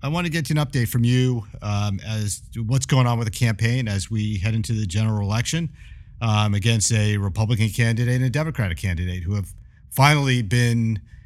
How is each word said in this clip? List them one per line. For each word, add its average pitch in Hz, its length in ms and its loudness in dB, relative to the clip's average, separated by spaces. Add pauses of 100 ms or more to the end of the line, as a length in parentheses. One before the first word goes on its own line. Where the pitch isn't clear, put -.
I 135 60 -6
want 170 180 -2
to 170 40 -4
get 156 200 -2
an 151 80 2
update 131 300 0
from 120 140 0
you, 123 440 2 (160)
um, 104 440 -2
as 107 360 -4 (100)
to 113 100 -6
what's 127 240 0
going 131 200 4
on 120 120 2
with 117 80 -2
the 107 100 -6
campaign 117 520 2
as 98 220 -2
we 107 260 -2
head 110 180 0
into 113 200 -2
the 107 120 0
general 107 360 0
election, 117 480 -2 (500)
um, 107 340 2
against 110 380 2
a 107 240 2
Republican 104 540 0
candidate 120 440 0
and 127 100 0
a 131 60 0
Democratic 117 480 -2
candidate 90 460 -4
who 98 100 -2
have 101 180 -4 (380)
finally 139 520 4
been 117 580 0 (260)